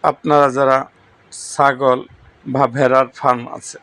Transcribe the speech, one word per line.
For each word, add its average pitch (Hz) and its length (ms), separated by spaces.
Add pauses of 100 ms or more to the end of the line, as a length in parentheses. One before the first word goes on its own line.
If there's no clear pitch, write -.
আপনারা 147 480
যারা 135 260 (680)
ছাগল 135 520 (460)
বা 135 220
ভেড়ার 131 480
ফার্ম 123 340
আছে - 340